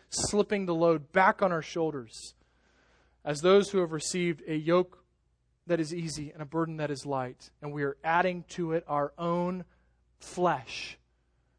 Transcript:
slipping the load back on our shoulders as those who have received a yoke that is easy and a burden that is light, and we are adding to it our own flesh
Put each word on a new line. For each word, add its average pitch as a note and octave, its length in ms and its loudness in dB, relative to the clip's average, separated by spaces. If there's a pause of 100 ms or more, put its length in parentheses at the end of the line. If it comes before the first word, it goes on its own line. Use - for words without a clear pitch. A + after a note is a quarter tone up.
slipping G3+ 560 0
the E3+ 100 -2
load E3 360 2
back G3 300 6
on F#3+ 100 2
our D#3+ 100 -2
shoulders D3 760 -6 (880)
as D3 160 -4
those F#3+ 300 6
who G3 80 2
have E3+ 120 0
received E3+ 560 -2
a D#3+ 80 -4
yoke E3+ 480 0 (640)
that E3+ 140 0
is D#3 140 -2
easy D3+ 380 -6
and D#3 100 -14
a D3+ 40 -8
burden D#3+ 320 -4
that D3+ 140 -4
is C3+ 140 -8
light, C3 440 -6 (120)
and D3 100 -10
we D3 120 -4
are C#3 200 -4
adding F3 460 2
to E3 240 -4
it E3+ 140 0
our D3 300 -2
own F3 460 -2 (560)
flesh - 800 -4 (600)